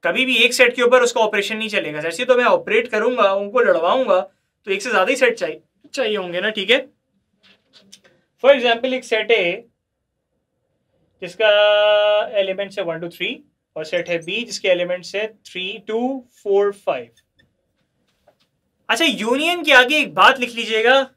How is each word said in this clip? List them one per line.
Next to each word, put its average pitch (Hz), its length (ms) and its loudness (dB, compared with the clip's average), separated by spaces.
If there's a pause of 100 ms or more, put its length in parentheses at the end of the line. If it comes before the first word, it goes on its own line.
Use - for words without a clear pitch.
कभी 196 200 0
भी 254 140 -2
एक 240 160 2
set 240 220 4
के 247 60 0
ऊपर 247 200 4
उसका 240 180 -2
operation 214 360 -2
नहीं 214 120 -8
चलेगा। 202 320 -6
जैसे 165 240 -6
तो 247 120 4
मैं 247 100 2
operate 214 420 2
करूंगा, 220 460 2
उनको 202 260 -2
लड़वाऊंगा, 196 600 2 (460)
तो 208 40 -8
एक 196 120 -4
से 254 80 -6
ज्यादा 196 200 2
ही 269 60 2
set 240 180 2
चाहिए, 160 260 -8 (340)
चाहिए 220 220 -4
होंगे 180 240 -6
ना, 208 100 -2
ठीक 208 200 -4
है। 277 160 2 (1600)
For 269 80 8
example, 240 420 0
एक 254 100 -8
set 220 280 -2
है 196 340 -2 (1600)
जिसका 190 260 -2 (880)
एलिमेंट्स 190 400 -4
है 190 60 -4
वन, 165 160 -6
टू, 170 100 -10
थ्री, 214 300 -8 (360)
और 156 80 -10
set 170 240 -6
है 170 120 -4
B 185 240 -8
जिसके 233 240 -6
एलिमेंट्स 175 460 -2
है 208 120 -4
थ्री, 202 520 -12 (100)
टू, 247 360 -4 (100)
फ़ोर, 202 400 0
फ़ाइव। 131 360 -8 (1800)
अच्छा, 233 160 0
union 277 600 -2
के 302 100 2
आगे 247 240 6
एक 208 160 -4
बात 233 260 4
लिख 240 140 -6
लीजिएगा 233 640 0